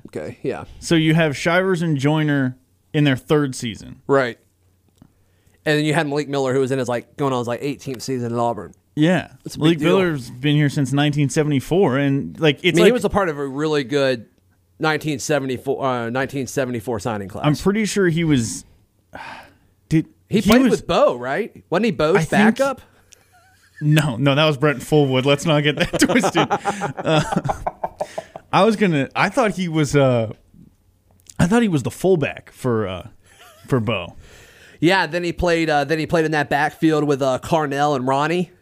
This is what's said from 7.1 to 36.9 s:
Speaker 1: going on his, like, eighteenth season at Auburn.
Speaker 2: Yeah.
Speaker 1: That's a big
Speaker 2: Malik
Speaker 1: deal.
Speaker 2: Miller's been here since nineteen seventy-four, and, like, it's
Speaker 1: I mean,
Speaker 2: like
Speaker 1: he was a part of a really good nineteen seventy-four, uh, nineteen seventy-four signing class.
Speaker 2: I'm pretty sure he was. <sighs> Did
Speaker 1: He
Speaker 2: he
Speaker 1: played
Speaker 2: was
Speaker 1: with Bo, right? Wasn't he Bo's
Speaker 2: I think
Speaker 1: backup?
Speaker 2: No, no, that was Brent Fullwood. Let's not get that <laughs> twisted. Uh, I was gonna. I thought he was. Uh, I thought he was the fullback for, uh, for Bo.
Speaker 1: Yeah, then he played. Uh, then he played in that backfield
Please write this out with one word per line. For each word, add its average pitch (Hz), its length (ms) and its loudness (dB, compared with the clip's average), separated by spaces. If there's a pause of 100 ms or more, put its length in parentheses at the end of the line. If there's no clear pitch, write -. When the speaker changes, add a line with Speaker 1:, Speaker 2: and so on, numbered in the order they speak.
Speaker 1:
going 139 160 -2
on 127 80 0
his, 117 80 -4
like, 120 140 -6
eighteenth 131 400 -8
season 120 300 -6
at 120 60 -2
Auburn. 110 360 -4 (200)
Speaker 2:
Yeah. 165 380 2 (100)
Speaker 1:
That's - 140 -14
a - 20 -10
big - 40 -8
Speaker 2:
Malik 160 160 4
Speaker 1:
deal. 147 100 0
Speaker 2:
Miller's 175 420 0
been 143 260 0
here 151 120 2
since 131 240 -2
nineteen 143 380 0
seventy-four, 151 640 0
and, 139 420 -2
like, 151 240 2
it's - 40 0
Speaker 1:
I 180 100 2
mean, - 60 4
Speaker 2:
like 214 60 8
Speaker 1:
he 233 40 6
was 247 140 -2
a 185 40 -4
part 190 200 0
of 143 80 -6
a 143 80 -6
really 147 360 -2
good 131 440 0 (520)
nineteen 151 400 -2
seventy-four, 135 680 -2
uh, 123 260 -2
nineteen 131 360 -4
seventy-four 123 540 -4
signing 104 280 -6
class. - 180 -6
Speaker 2:
I'm 147 100 2
pretty 208 300 0
sure 190 240 0
he 165 140 -2
was. 131 420 -2 (460)
<sighs> - 60 -18 (680)
Did 156 180 0 (220)
Speaker 1:
He 214 120 0
Speaker 2:
he 202 100 4
Speaker 1:
played 247 120 8
Speaker 2:
was 247 80 4
Speaker 1:
with 170 160 0
Bo, 190 300 2
right? 147 540 -6
Wasn't 190 160 0
he 226 60 0
Bo's 156 240 2
Speaker 2:
I - 40 4
think 160 100 -4 (280)
Speaker 1:
backup? 269 240 -2 (1000)
Speaker 2:
No, 147 360 2
no, 139 180 2
that 151 100 4
was 156 120 2
Brent 143 260 0
Fullwood. 135 420 2
Let's 143 220 2
not 151 160 2
get 147 140 0
that 170 220 -2
<laughs> - 0 -
twisted. 180 480 2 (580)
Uh, 156 180 2 (1300)
I 170 120 4
was 220 120 4
gonna. 165 400 0
I 151 140 2
thought 214 220 0
he 185 160 -6
was. 156 280 0
Uh, 123 360 2 (1080)
I - 80 4
thought 233 160 2
he 226 60 2
was 151 140 0
the 151 80 -6
fullback 135 640 -2
for, 113 340 -2
uh, 90 220 -10 (580)
for 131 140 2
Bo. 104 340 -4 (680)
Speaker 1:
Yeah, 175 280 2
then 175 160 -4
he 170 80 -2
played. 165 360 0
Uh, 147 160 2
then 156 140 -2
he 156 80 -4
played 165 180 2
in 156 80 -2
that 147 160 0
backfield 151 560 0